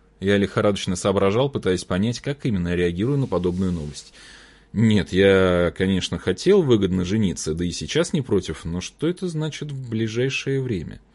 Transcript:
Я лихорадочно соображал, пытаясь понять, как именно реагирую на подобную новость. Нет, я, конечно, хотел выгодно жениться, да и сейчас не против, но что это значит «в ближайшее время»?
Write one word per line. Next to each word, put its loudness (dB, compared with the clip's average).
Я 4
лихорадочно 0
соображал, 2
пытаясь -2
понять, -2
как -6
именно 0
реагирую 0
на 0
подобную 0
новость. -8
Нет, 2
я, 6
конечно, -2
хотел 2
выгодно 2
жениться, -2
да -4
и -4
сейчас -4
не 0
против, -4
но -6
что -6
это -4
значит -6
«в -10
ближайшее -2
время»? -6